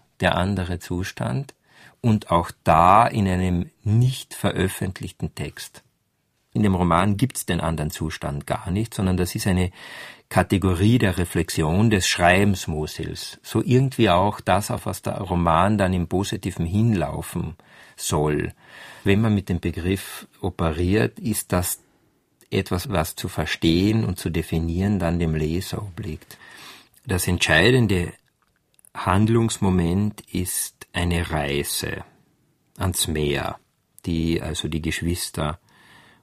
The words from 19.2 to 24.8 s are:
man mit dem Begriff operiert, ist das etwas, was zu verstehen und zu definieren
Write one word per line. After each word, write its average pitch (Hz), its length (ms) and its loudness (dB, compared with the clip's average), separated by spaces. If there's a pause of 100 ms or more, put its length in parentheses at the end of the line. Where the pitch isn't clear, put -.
man 110 140 2
mit 95 140 -2
dem 90 120 -2
Begriff 90 680 -4 (140)
operiert, 90 800 0
ist - 320 -4
das 90 280 -2 (680)
etwas, 95 380 -2
was 85 260 -2
zu - 140 -6
verstehen 90 760 2
und 92 140 -4
zu 92 120 -4
definieren 85 680 -2